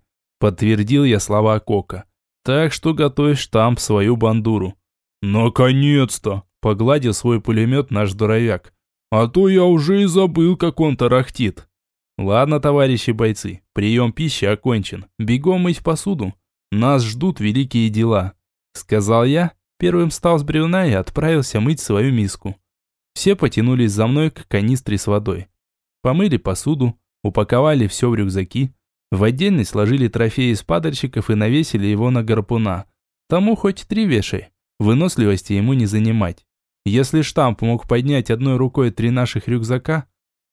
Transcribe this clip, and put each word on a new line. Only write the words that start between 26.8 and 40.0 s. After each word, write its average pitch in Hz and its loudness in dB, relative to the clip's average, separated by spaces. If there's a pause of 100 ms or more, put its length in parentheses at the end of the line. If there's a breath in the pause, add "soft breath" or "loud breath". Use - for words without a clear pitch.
упаковали 120 2
всё 120 -2
в 117 0
рюкзаки, 101 -2 (380)
в 95 0
отдельный 135 2
сложили 117 0
трофеи 117 0
из 104 -2
падальщиков 151 -4
и 110 0
навесили 110 0
его 107 0
на 120 0
гарпуна. 110 -2 (440)
Тому 202 2
хоть - -2
три 214 -2
вешай, 113 -2 (300)
выносливости 110 2
ему 104 0
не 123 0
занимать. 107 -2 (400)
Если 131 2
Штамп 131 0
мог 113 -2
поднять 127 0
одной 127 0
рукой 127 0
три 117 -2
наших 123 -2
рюкзака, 127 -4 (480)